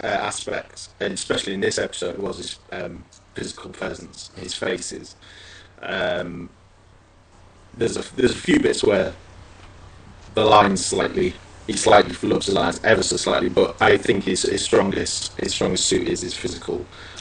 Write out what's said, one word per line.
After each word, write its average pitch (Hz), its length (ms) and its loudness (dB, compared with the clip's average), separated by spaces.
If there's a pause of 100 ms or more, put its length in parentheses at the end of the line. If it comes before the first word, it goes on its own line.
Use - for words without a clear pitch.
uh, 113 60 -4
aspects, - 840 -6 (100)
and 98 140 -4
especially - 400 -4
in 98 60 -4
this 104 180 0
episode, 90 400 -4
was 98 200 -6
his, 92 200 -10 (140)
um, 90 320 -10 (300)
physical - 360 -10
presence, - 640 -10
his 90 160 -8
faces. - 600 -6 (680)
Um, 90 680 -4 (1300)
there's 92 200 -2
a, - 200 -10
there's 123 160 2
a - 60 -10
few - 220 2
bits - 220 0
where 98 320 2 (1200)
the 107 100 4
lines 101 400 6
slightly, 95 500 0 (320)
he 113 80 -2
slightly 101 400 6
flubs 107 320 0
the 98 80 0
lines 85 300 2
ever 104 180 6
so 92 140 0
slightly, 95 320 2
but - 320 2
I 110 160 8
think - 280 2
his, 95 180 0
his 98 220 0
strongest, - 720 0
his - 160 -2
strongest 101 320 0
suit 92 220 2
is - 140 0
his 90 120 -6
physical 90 500 -6 (360)